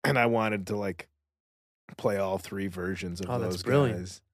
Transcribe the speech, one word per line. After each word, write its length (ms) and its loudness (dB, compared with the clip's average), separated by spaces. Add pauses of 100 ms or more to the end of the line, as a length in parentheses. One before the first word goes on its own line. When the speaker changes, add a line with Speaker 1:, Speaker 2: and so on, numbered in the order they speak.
Speaker 1:
And 160 4
I 60 6
wanted 420 2
to, 80 -2
like, 320 -4 (880)
play 200 0
all 200 0
three 300 -4
versions 540 -4
of 80 -6
Speaker 2:
Oh, 100 0
that's 160 -2
Speaker 1:
those 80 -8
Speaker 2:
brilliant. 360 4
Speaker 1:
guys. 220 -12 (120)